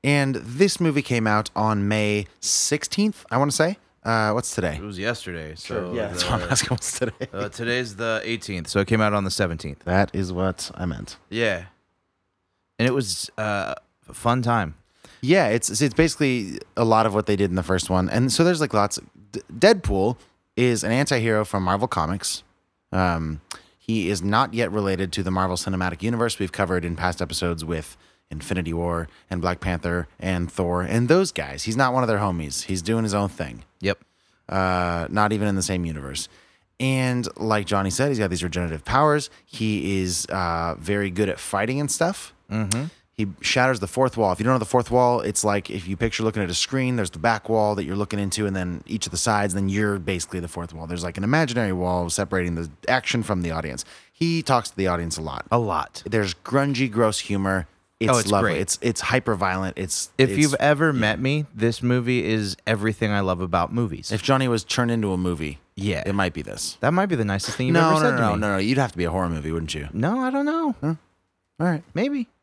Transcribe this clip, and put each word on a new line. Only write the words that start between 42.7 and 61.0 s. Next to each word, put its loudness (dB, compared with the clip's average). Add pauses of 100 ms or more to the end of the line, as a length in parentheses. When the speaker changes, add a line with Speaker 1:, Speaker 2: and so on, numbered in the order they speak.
Speaker 1:
He 0 (160)
shatters 2
the -4
fourth 0
wall. 4
If -2
you 0
don't 4
know 2
the -2
fourth 2
wall, 4
it's -2
like 0
if -8
you -4
picture -2
looking 0
at -2
a -4
screen, -2
there's -2
the -14
back 0
wall 2
that -4
you're -4
looking -2
into, -2
and -2
then -4
each -6
of -8
the -4
sides, 0
then 0
you're 0
basically -4
the -8
fourth -10
wall. -12
There's, -6
like, -6
an -4
imaginary 0
wall 0
separating -2
the -6 (180)
action 0
from -2
the -2
audience. -6 (260)
He -2
talks 0
to -14
the 0
audience -2
a -8
lot. -8
Speaker 2:
A 4
lot. -2
Speaker 1:
There's 0
grungy, 0
gross 2
humor. -2 (340)
It's 2
Speaker 2:
Oh, 6
it's 2
Speaker 1:
lovely. 4
Speaker 2:
great. -2
Speaker 1:
It's, -2
it's -2
hyper-violent. 0
It's, -6
Speaker 2:
If 6
Speaker 1:
it's 0
Speaker 2:
you've 4
ever 4
Speaker 1:
yeah. 2
Speaker 2:
met 2